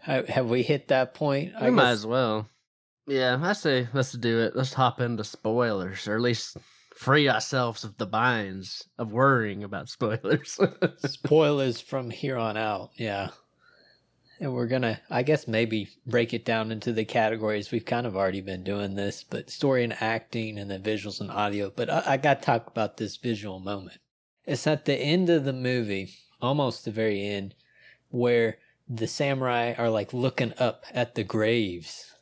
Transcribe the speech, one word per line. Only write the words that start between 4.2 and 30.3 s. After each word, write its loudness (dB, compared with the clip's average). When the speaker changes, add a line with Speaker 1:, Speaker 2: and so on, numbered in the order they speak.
Speaker 2:
it. 0
Let's 0
hop 2
into -2
spoilers, -2
or 0
at 2
least 0
free 4
ourselves 0
of -12
the -2
binds 0
of -6
worrying 4
about -8
spoilers. -2
<laughs> -2
Speaker 1:
Spoilers 2
from -6
here -4
on -2
out, -4
yeah. -4
And -4
we're -2
gonna, 0
I 0
guess, 2
maybe 0
break 0
it -4
down 0
into -4
the 0
categories. 0
We've -2
kind -2
of -4
already 0
been -8
doing -4
this, -4
but -10
story 2
and -2
acting, -4
and -10
then -6
visuals -4
and -8
audio. -2
But -4
I, 0
I 2
gotta 4
talk 0
about -4
this -6
visual -4
moment. -8
It's -2
at 0
the 2
end 2
of 6
the 0
movie, -2
almost 0
the -4
very 0
end, -6
where 2
the -4
samurai 0
are, 2
like, 0
looking 0